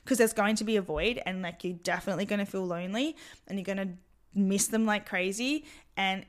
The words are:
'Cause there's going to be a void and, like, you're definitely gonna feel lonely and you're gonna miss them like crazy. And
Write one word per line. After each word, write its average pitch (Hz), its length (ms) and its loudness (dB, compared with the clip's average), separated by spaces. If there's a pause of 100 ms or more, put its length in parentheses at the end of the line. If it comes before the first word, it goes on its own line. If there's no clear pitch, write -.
'Cause 247 140 2
there's 220 160 6
going 214 240 2
to 214 80 -2
be 220 100 2
a 202 60 4
void 180 440 0
and, 185 160 -4
like, 170 220 -8
you're 180 100 -2
definitely 175 520 -2
gonna 202 200 0
feel 190 200 -4
lonely 190 500 -2 (320)
and 196 100 -6
you're 190 60 -4
gonna 196 300 -4 (400)
miss 196 340 4
them 220 180 2
like 208 220 0
crazy. 220 580 -2 (300)
And 190 340 0